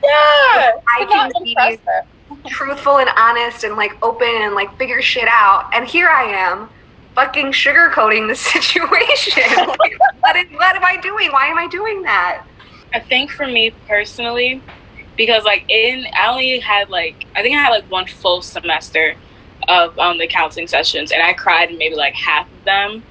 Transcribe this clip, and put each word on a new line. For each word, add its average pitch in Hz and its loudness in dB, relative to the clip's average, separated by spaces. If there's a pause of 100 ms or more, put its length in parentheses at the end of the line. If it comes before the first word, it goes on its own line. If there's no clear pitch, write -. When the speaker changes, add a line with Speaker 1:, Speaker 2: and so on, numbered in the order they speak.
Speaker 1:
Yeah, 302 4 (160)
Speaker 2:
I - 0
Speaker 1:
to - -
not 403 0
Speaker 2:
can 359 -6
be 233 -8
Speaker 1:
impress 233 0
them. - -8
Speaker 2:
truthful 277 0
and 254 2
honest 233 2
and, 208 -6
like, 208 -2 (100)
open 226 0
and, 214 -2
like, 202 -4
figure 254 -2
shit 240 0
out. 202 4
And 240 -2
here 339 2
I 277 4
am 196 -4 (460)
fucking 277 0
sugarcoating 269 2
the 233 -2
<laughs> - -4
situation." 370 0 (340)
Like, - 2 (280)
what 311 4
is, 359 0 (100)
what 370 4
am 370 -2
I 359 2
doing? 381 -4
Why 269 2
am 330 -2
I 339 -4
doing 403 -6
that? 190 -2 (500)
Speaker 3:
I 233 -4
think 262 -2
for 285 -8
me 233 0 (160)
personally, 240 -4 (560)
because, 220 2
like, 208 0
in, 247 0 (140)
I 190 2
only 254 -2
had, 202 -2
like, 170 -6 (100)
I 202 -4
think 254 0
I 294 2
had, 269 2
like, 214 0
one 185 -6
full 180 -4
semester 160 -4 (540)
of, 175 2
um, 170 0
the 165 -4
counseling 165 -4
sessions, 156 -2
and 165 0
I 175 2
cried 175 0
in 170 -14
maybe, 160 -4
like, 139 -2
half 160 -4
of - -20
them. 202 -2